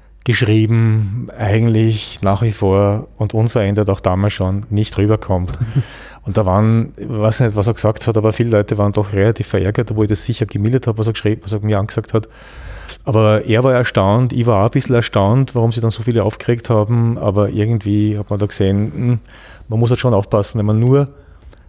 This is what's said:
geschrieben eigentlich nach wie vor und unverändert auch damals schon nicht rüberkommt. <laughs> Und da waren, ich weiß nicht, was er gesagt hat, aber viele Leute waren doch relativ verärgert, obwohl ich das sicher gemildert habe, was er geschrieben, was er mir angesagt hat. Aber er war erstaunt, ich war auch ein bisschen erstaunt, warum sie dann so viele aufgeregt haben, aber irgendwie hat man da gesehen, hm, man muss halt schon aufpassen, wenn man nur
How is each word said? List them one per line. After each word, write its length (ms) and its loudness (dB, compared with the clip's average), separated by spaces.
geschrieben 1120 0
eigentlich 840 0
nach 200 0
wie 100 2
vor 560 0
und 160 -2
unverändert 560 0
auch 100 -2
damals 320 0
schon 380 -2
nicht 280 -2
rüberkommt. 560 0
<laughs> 720 -6
Und 120 -2
da 80 0
waren, 500 2
ich 100 -12
weiß 340 0
nicht, 140 2
was 120 0
er 80 0
gesagt 320 -2
hat, 100 0
aber 160 2
viele 160 -2
Leute 300 2
waren 160 2
doch 180 -2
relativ 340 0
verärgert, 440 -2
obwohl 160 0
ich 20 -6
das 160 -2
sicher 220 -2
gemildert 400 -2
habe, 100 -2
was 100 -2
er 60 0
geschrieben, 320 -2
was 80 -8
er 80 -4
mir 180 0
angesagt 360 -4
hat. 160 -2
Aber 400 2
er 180 2
war 120 4
erstaunt, 580 2
ich 140 0
war 160 4
auch 60 2
ein 20 0
bisschen 240 0
erstaunt, 600 2
warum 160 2
sie 120 -4
dann 80 2
so 120 -6
viele 220 0
aufgeregt 460 -2
haben, 480 2
aber 320 0
irgendwie 640 0
hat 140 -8
man 80 -2
da 80 0
gesehen, 500 0
hm, 220 0
man 100 -2
muss 120 2
halt 100 0
schon 140 2
aufpassen, 440 0
wenn 60 0
man 160 2
nur 280 4